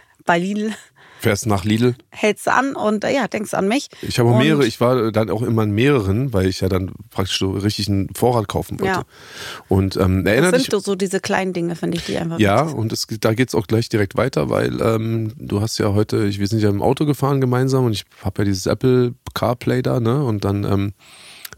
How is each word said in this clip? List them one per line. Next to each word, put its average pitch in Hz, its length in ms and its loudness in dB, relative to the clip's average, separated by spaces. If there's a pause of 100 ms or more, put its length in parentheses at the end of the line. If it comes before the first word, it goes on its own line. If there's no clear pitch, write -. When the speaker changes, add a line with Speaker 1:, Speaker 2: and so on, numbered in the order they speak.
Speaker 1:
<laughs> - 220 -20
bei 175 140 2
Lidl. 208 340 -4 (460)
Speaker 2:
Fährst 107 280 0
nach 98 160 0
Lidl. 113 320 2 (160)
Speaker 1:
Hältst - 340 -2
du - 80 0
an 269 220 0
und, 214 280 0
äh, - 120 0
ja, 254 120 0
denkst 214 280 -6
an 196 120 0
mich. 247 200 -2 (140)
Speaker 2:
Ich - 180 -4
habe 117 100 4
Speaker 1:
Und 113 80 6
Speaker 2:
mehrere, 143 300 4
ich 104 140 -4
war 120 300 2
dann 107 200 0
auch 107 100 -2
immer 113 220 2
in 104 80 0
mehreren, 117 640 2
weil 95 140 2
ich 95 140 -2
ja 95 80 0
dann 92 220 -2 (180)
praktisch - 300 -2
so 98 120 -2
richtig 101 360 -2
einen 98 260 0
Vorrat 117 340 2
kaufen - 320 -6
wollte. 190 200 -2
Speaker 1:
Ja. - 40 -10 (640)
Speaker 2:
Und, 95 300 2
ähm, 95 300 2
erinnere 139 240 4
Speaker 1:
Das 254 100 2
Speaker 2:
dich 254 80 -4
Speaker 1:
sind 214 140 0
so, 202 80 -4
so 196 40 0
diese 190 240 -2
kleinen 190 340 -2
Dinge, 170 220 -4
finde 170 220 -4
ich, - 80 -8
die 196 120 -4
einfach 165 220 -6
Speaker 2:
Ja, 101 180 4
Speaker 1:
wichtig 156 120 0
sind. 143 100 -6
Speaker 2:
und 110 140 -2
es, - 140 -6 (120)
da 113 140 2
geht's 120 220 0
auch - 100 0
gleich 113 240 0
direkt 104 260 0
weiter, 135 360 0
weil, 80 280 0
ähm, 113 580 0
du - 240 -4
hast - 180 -4
ja 107 140 2
heute, 107 320 0
ich, 101 140 -2
wir 101 80 0
sind 110 120 0
ja 107 100 4
im 101 140 0
Auto 135 240 2
gefahren 139 340 0
gemeinsam 127 440 2
und 113 80 2
ich 98 120 -6 (180)
hab 95 140 -4
ja 107 80 0
dieses 98 220 -2
Apple 123 480 2 (180)
CarPlay 123 480 -2
da, 131 180 0
ne? 120 240 0
Und 107 220 -2
dann, 101 200 0
ähm, 98 280 0 (640)